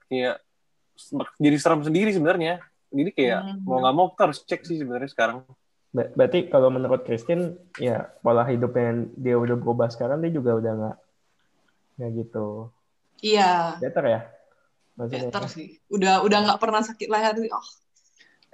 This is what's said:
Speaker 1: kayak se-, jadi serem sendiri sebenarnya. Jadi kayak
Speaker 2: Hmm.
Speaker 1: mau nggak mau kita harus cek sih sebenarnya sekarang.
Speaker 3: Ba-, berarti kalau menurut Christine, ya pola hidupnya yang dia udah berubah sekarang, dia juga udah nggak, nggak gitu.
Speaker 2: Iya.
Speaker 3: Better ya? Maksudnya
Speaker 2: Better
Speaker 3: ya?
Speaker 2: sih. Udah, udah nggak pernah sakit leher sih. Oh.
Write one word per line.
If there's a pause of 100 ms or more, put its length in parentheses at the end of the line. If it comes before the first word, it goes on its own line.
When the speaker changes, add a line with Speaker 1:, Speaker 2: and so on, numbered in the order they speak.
Speaker 1:
kayak (560)
se-, (240)
jadi
serem
sendiri
sebenarnya. (240)
Jadi
kayak
Speaker 2:
Hmm.
Speaker 1:
mau
nggak
mau
kita
harus
cek
sih
sebenarnya
sekarang. (480)
Speaker 3:
Ba-,
berarti
kalau
menurut
Christine, (240)
ya (160)
pola
hidupnya
yang (200)
dia
udah
berubah
sekarang,
dia
juga
udah
nggak, (1040)
nggak
gitu. (560)
Speaker 2:
Iya.
Speaker 3:
Better
ya? (760)
Maksudnya (120)
Speaker 2:
Better
Speaker 3:
ya?
Speaker 2:
sih. (220)
Udah,
udah
nggak
pernah
sakit
leher
sih.
Oh. (880)